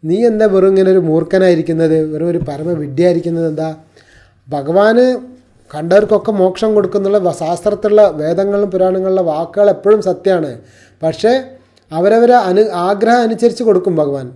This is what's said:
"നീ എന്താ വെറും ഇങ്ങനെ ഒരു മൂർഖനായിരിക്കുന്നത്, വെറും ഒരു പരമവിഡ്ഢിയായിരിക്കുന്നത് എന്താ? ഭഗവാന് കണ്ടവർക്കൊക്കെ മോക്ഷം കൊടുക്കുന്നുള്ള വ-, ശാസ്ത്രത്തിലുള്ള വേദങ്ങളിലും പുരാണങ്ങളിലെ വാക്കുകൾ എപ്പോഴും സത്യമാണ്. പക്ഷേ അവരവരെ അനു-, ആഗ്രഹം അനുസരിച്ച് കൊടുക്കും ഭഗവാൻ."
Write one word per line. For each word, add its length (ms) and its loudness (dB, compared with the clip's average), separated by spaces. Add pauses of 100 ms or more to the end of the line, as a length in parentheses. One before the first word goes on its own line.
"നീ 220 -2
എന്താ 200 2
വെറും 220 2
ഇങ്ങനെ 240 2
ഒരു 80 4
മൂർഖനായിരിക്കുന്നത്, 1040 0
വെറും 220 -6
ഒരു 100 -2
പരമവിഡ്ഢിയായിരിക്കുന്നത് 1080 -2
എന്താ? 220 -4 (760)
ഭഗവാന് 580 2 (680)
കണ്ടവർക്കൊക്കെ 600 0
മോക്ഷം 420 0
കൊടുക്കുന്നുള്ള 440 0
വ-, 220 0
ശാസ്ത്രത്തിലുള്ള 720 0
വേദങ്ങളിലും 600 -2
പുരാണങ്ങളിലെ 500 0
വാക്കുകൾ 480 0
എപ്പോഴും 320 2
സത്യമാണ്. 500 -2 (500)
പക്ഷേ 320 0 (580)
അവരവരെ 440 4
അനു-, 440 2
ആഗ്രഹം 420 0
അനുസരിച്ച് 420 -2
കൊടുക്കും 320 0
ഭഗവാൻ." 400 -4